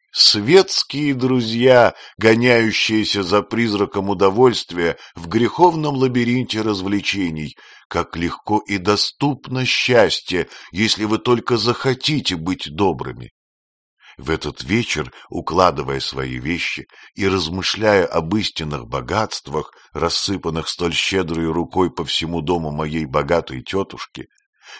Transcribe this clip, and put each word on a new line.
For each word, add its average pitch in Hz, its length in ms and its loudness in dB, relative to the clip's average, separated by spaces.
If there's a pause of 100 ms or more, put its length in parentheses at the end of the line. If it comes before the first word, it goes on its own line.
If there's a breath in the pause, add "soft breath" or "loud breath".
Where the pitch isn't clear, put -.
(120)
светские 147 1040 2
друзья, 123 800 6 (240 loud breath)
гоняющиеся 113 1080 4
за 98 180 2
призраком 101 680 -2
удовольствия 98 880 2 (180 loud breath)
в 85 140 -12
греховном 151 640 2
лабиринте 123 640 0
развлечений, 95 920 -4 (320 loud breath)
как 85 300 -4
легко 87 420 -2
и 101 200 -4
доступно 127 840 -2
счастье, 98 840 2 (240 loud breath)
если 104 320 0
вы 107 140 0
только 123 360 0
захотите 120 800 -2
быть 82 400 -6
добрыми! 65 560 -4 (840 soft breath)
В 65 140 -8
этот 76 320 -6
вечер, 76 500 -2 (160 loud breath)
укладывая 76 720 0
свои 65 380 -8
вещи 76 480 -6 (280 loud breath)
и 98 100 -4
размышляя 95 800 2
об 82 300 -2
истинных 76 500 -6
богатствах, 71 840 -6 (220 soft breath)
рассыпанных 82 760 -4
столь 87 260 -4
щедрой 82 560 -2
рукой 87 400 -2
по - 140 -8
всему 82 380 -4
дому 82 300 -2
моей 78 340 -4
богатой 71 580 -4
тётушки, - 640 -8 (520 loud breath)